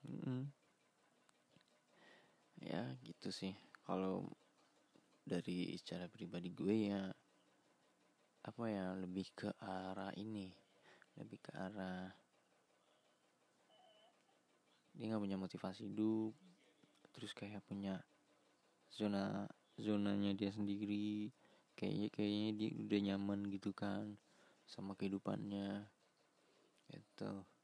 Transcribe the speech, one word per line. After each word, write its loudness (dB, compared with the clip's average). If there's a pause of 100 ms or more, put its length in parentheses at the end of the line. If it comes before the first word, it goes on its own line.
Mm-mm. -2 (2000)
Ya -2 (160)
gitu -8
sih. -4 (320)
Kalau 0 (960)
dari 0
secara -6
pribadi -6
gue 4
ya, 0 (1400)
apa -4
ya, 2
lebih -2
ke -2
arah -4
ini, -6 (640)
lebih -10
ke -10
arah -4 (2750)
dia 0
nggak 2
punya 0
motivasi -4
hidup, 4 (800)
terus -10
kayak -8
punya -2 (880)
zona, 2 (320)
zonanya 4
dia 2
sendiri, 0 (480)
kayaknya, 2
kayaknya 4 (100)
dia 4 (120)
udah 6
nyaman 4 (140)
gitu 0
kan -2 (480)
sama -6
kehidupannya 0 (1040)
gitu. -8 (180)